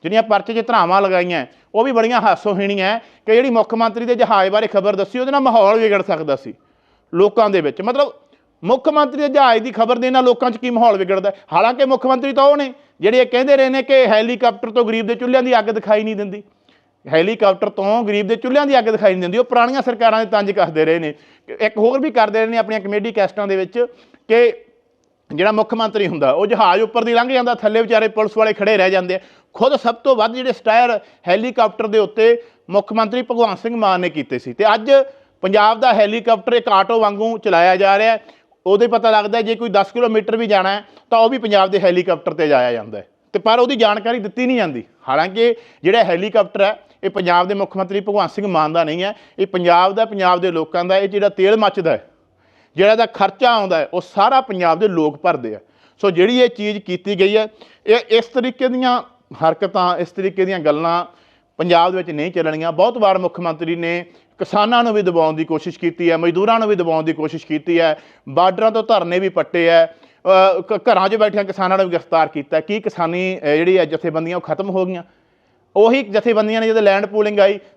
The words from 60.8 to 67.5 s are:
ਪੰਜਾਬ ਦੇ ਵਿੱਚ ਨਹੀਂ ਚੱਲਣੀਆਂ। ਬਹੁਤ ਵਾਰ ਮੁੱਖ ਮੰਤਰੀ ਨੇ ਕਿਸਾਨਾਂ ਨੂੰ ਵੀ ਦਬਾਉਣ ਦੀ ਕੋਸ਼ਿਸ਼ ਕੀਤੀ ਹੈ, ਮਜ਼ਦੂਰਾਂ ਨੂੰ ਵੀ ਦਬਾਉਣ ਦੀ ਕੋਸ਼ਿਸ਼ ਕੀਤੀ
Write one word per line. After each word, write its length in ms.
ਪੰਜਾਬ 340
ਦੇ 60
ਵਿੱਚ 140
ਨਹੀਂ 200
ਚੱਲਣੀਆਂ। 400
ਬਹੁਤ 260
ਵਾਰ 200
ਮੁੱਖ 220
ਮੰਤਰੀ 360
ਨੇ 300
ਕਿਸਾਨਾਂ 440
ਨੂੰ 100
ਵੀ 80
ਦਬਾਉਣ 320
ਦੀ 120
ਕੋਸ਼ਿਸ਼ 340
ਕੀਤੀ 320
ਹੈ, 60
ਮਜ਼ਦੂਰਾਂ 420
ਨੂੰ 80
ਵੀ 80
ਦਬਾਉਣ 280
ਦੀ 100
ਕੋਸ਼ਿਸ਼ 320
ਕੀਤੀ 340